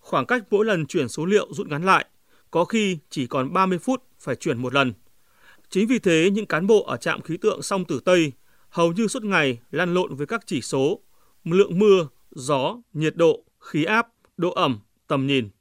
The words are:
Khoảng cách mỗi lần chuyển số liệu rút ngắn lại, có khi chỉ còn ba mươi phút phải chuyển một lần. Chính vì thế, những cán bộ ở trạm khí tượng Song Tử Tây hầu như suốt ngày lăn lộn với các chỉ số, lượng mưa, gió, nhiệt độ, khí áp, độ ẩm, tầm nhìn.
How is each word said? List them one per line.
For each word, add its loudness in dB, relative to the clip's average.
Khoảng -4
cách -2
mỗi 2
lần 0
chuyển -2
số -6
liệu 2
rút -8
ngắn -6
lại, 4
có 0
khi 0
chỉ -4
còn -4
ba 2
mươi -2
phút -4
phải -6
chuyển -4
một -6
lần. 2
Chính 0
vì 0
thế, 2
những -2
cán -2
bộ 4
ở -6
trạm -4
khí -8
tượng -2
Song -4
Tử -4
Tây 4
hầu 0
như -2
suốt -4
ngày 0
lăn -2
lộn -2
với -8
các -8
chỉ -4
số, -2
lượng 2
mưa, 6
gió, -2
nhiệt -2
độ, 4
khí -2
áp, 0
độ -2
ẩm, -2
tầm -2
nhìn. 0